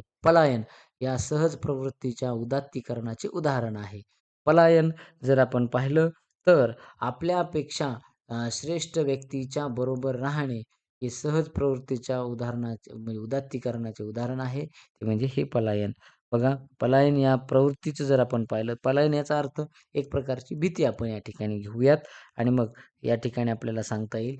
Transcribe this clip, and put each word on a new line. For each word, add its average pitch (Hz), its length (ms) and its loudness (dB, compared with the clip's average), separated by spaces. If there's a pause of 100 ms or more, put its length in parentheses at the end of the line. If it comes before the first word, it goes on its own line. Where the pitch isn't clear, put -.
(260)
पलायन 156 360 6 (400)
या 127 160 -2
सहज 151 380 0
प्रवृत्तीच्या 131 760 -4
उदात्तीकरणाचे 120 960 -6
उदाहरण 131 480 -2
आहे? 101 260 -12 (440)
पलायन 165 460 8 (320)
जर 131 140 4
आपण 127 280 4
पाहिलं 135 440 2 (380)
तर 143 240 6 (280)
आपल्यापेक्षा, 165 920 -2 (360)
अ, 117 220 -4
श्रेष्ठ 160 460 -6
व्यक्तीच्या 135 680 -4
बरोबर 127 480 -4
राहणे 131 460 -4 (420)
हे 123 60 -4
सहज 156 400 -2
प्रवृत्तीच्या 131 720 -2
उदाहरणाचे 120 720 -6
म्हणजे 110 260 -10
उदात्तीकरणाचे 117 840 -6
उदाहरण 117 360 -6
आहे, 131 260 -6
ते - 400 -14
म्हणजे 110 200 0
हे 139 180 0
पलायन. 107 480 0 (400)
बघा, 123 240 2 (260)
पलायन 139 360 4
या 135 180 4
प्रवृत्तीचं 139 680 0
जर 135 160 4
आपण 120 260 0
पाहिलं, 113 280 -2 (120)
पलायन 143 280 4
याचा 147 260 0
अर्थ 143 220 -4 (320)
एक 143 180 -4
प्रकारची 131 440 -4
भीती 165 300 0
आपण 117 220 -2
या 110 100 -4
ठिकाणी 107 400 -6
घेऊयात 117 400 4 (400)
आणि 120 120 2
मग 123 180 2 (360)
या 117 120 0
ठिकाणी 117 360 -2
आपल्याला 113 320 -6
सांगता 110 340 -6
येईल 123 220 -6